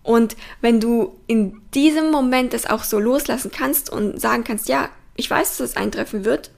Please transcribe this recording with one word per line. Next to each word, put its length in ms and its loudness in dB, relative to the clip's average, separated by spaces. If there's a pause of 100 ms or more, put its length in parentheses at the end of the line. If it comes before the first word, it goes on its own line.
Und 320 4 (260)
wenn 180 4
du 480 0
in 340 0 (120)
diesem 380 4
Moment 420 2
das 120 -4
auch 180 -2
so 160 -2
loslassen 520 0
kannst 380 -4
und 300 -4
sagen 240 0
kannst, 240 -6
ja, 220 0 (260)
ich 140 -6
weiß, 280 0
dass 140 -6
es 60 -6
eintreffen 480 -4
wird, 320 -2